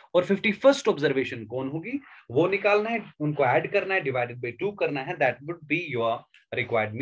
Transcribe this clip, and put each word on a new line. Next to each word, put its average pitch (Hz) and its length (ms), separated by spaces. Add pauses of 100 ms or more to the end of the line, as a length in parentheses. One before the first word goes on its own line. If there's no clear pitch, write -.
(140)
और 175 100
फिफ्टी 196 280
फर्स्ट 269 360
observation 135 580
कौन 131 220
होगी, 180 300 (320)
वो 147 180
निकालना 208 420
है, 233 140 (160)
उनको 147 240
ऐड 143 280
करना 190 220
है, 185 100
divided 123 400
by 120 80 (100)
two 202 180
करना 147 200
है, 156 180
that 135 300
would 170 120 (120)
be 170 80 (160)
your 117 220 (420)
required 107 420